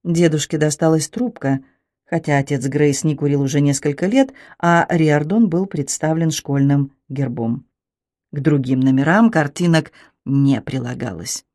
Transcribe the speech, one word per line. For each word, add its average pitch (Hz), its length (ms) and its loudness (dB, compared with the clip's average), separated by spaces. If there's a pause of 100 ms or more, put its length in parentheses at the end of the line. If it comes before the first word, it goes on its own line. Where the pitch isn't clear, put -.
Дедушке 165 540 0
досталась 156 520 0
трубка — 135 520 -4 (440)
хотя 160 320 -2
отец 139 300 -2
Грейс 143 360 0
не 156 120 0
курил 143 260 0
уже 139 200 0
несколько 143 440 -2
лет, 262 280 2 (260)
а 170 300 2
Риордан 160 600 2
был 175 160 0
представлен 160 640 -2
школьным 139 640 0 (180)
гербом. 120 560 -4 (640)
К 147 100 -6
другим 131 400 0
номерам 156 500 4
картинок 165 600 0 (340)
не 139 360 2
прилагалось. 123 920 -8